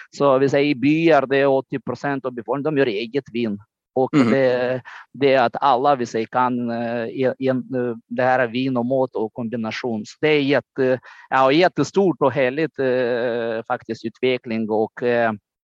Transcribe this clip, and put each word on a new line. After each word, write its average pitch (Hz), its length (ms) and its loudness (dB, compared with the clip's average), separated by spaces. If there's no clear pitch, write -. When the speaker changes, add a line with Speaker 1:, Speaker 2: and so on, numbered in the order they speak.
Speaker 1:
så 139 200 4
vi 135 120 2
säger 143 200 2
i 143 60 0
byar, 147 520 2
det 135 100 2
är 139 100 4
åttio 135 320 0
procent 135 460 -6
av 127 80 -4
befolkningen, 131 420 -4
de 135 40 2
gör 139 80 4
eget 117 360 -4
vin. 113 240 -2
Och 131 180 2
Speaker 2:
Mhm. 123 180 4
Speaker 1:
det, 127 500 0
det 131 200 2
är 131 100 4
att 117 180 0
alla, 139 340 4
vi 120 100 -4
säger, 113 220 -4
kan, 123 440 -2
eh, 117 360 -4
en, 123 140 2
en, 131 180 0
eh, 123 380 -4
det 123 160 -4
här 127 240 2
vin 127 300 -2
och 120 80 0
mat 131 300 0
och 107 180 -4
kombination. 113 720 -6
Så - 160 -20
det 156 60 2
är 151 140 2
jätte-, 131 580 0
ja, 131 220 4
jättestort 170 680 2
och 135 120 2
härligt, 139 480 -2
eh, 120 880 -2
faktiskt 117 380 -6
utveckling. 113 640 -2
Och, 110 340 -2
eh, 120 280 2